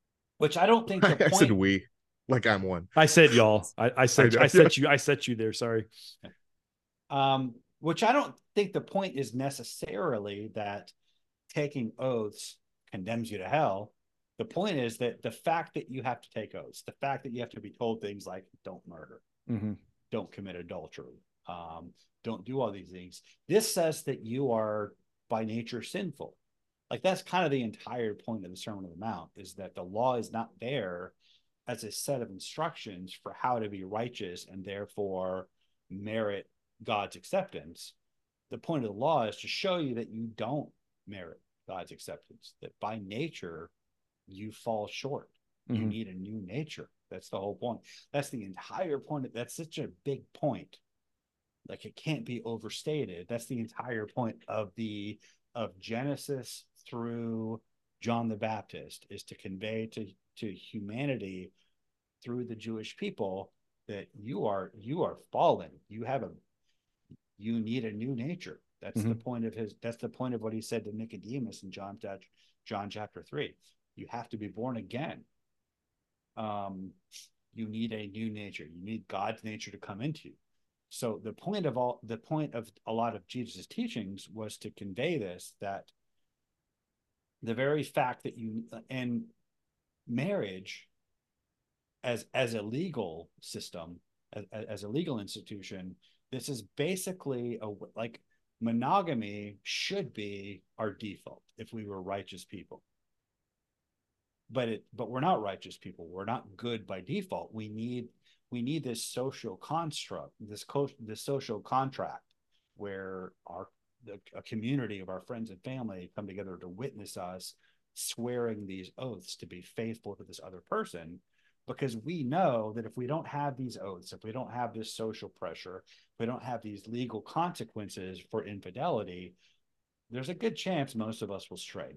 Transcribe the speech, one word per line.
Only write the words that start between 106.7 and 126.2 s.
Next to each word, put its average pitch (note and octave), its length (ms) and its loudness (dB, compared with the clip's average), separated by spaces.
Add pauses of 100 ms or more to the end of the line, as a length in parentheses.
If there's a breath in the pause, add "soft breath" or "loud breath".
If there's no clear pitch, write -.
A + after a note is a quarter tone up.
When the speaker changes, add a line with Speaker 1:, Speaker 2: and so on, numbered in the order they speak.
Speaker 1:
by F#2+ 140 -6
default. G2+ 520 -4
We A2 160 -8
need, A#2 380 -6 (440)
we B2 120 -4
need D3+ 220 -2
this A#2 200 -4
social B2 520 -4
construct, D3 760 -4 (100)
this G#2 220 -12
co-, C#3+ 260 0 (120)
this G#2+ 220 -10
social B2+ 380 -2
contract C3 600 -2 (540)
where F#2+ 560 -8 (140)
our, F2+ 200 -10 (380)
the, G2+ 160 -14 (160)
a G2+ 60 -12
community A2+ 580 -2
of F#2 80 -10
our F#2 140 -6
friends A2+ 280 -8
and F#2 140 -16
family G#2+ 500 -8
come - 140 -6
together F#2+ 320 -8
to F2+ 80 -12
witness G#2 480 -10
us F#2 380 -10 (400)
swearing A#2 720 -4
these F#2+ 320 -8
oaths A2+ 380 -8
to - 100 -14
be F2+ 160 -14
faithful A2+ 520 -6
to G2+ 80 -16
this F#2 240 -16
other F#2 240 -16
person, F2 480 -4 (480)
because A#2+ 300 -2
we D3 260 -4
know B2 540 4
that A2+ 100 -4
if G#2+ 100 -10
we B2 120 -2
don't D#3 180 -2
have C#3+ 300 -2
these B2+ 260 -6
oaths, F#2 300 -10
if F#2 100 -16
we A2 80 -8
don't A#2 220 -6
have A#2+ 200 -2
this A2 220 -8
social A2 340 -4
pressure, F2+ 600 -10
if - 320 -18